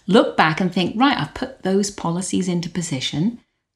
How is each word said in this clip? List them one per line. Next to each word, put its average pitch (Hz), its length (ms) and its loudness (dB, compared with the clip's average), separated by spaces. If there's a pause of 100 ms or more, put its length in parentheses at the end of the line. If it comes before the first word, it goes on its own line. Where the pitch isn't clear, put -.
look 240 300 4
back 160 240 2
and 180 120 0
think, 180 220 -2
"Right, 262 240 2
I've 147 140 -6
put - 300 -12
those 196 280 0
policies 180 560 -4
into 175 220 -2
position. 165 720 -4 (360)